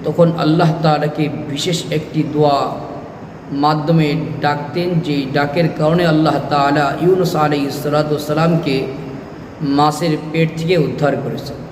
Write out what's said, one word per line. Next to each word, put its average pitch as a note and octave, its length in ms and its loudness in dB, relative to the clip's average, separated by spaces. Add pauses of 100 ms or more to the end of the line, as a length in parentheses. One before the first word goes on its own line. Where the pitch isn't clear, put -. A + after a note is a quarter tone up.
তখন E3 340 4
আল্লাহ D#3+ 340 4 (100)
তাআলাকে D3+ 460 2 (220)
বিশেষ E3 400 -4
একটি D#3 420 -2
দোয়া C#3 420 2 (760)
মাধ্যমে D3+ 600 2 (260)
ডাকতেন, E3+ 600 -2
যেই C#3+ 320 -2
ডাকের D3+ 320 0 (140)
কারণে E3 280 2
আল্লাহ D#3 280 4 (160)
তাআলা C#3+ 520 2
ইউনুস F3 340 2
আলাইহিস C#3+ 460 0
সালাতু D3+ 320 0
ওয়াস C#3 120 -4
সালামকে D3+ 600 2 (760)
মাছের D3+ 540 2 (160)
পেট D#3+ 240 2
থেকে E3+ 200 0
উদ্ধার C#3+ 400 2
করেছেন। B2 400 -6 (160)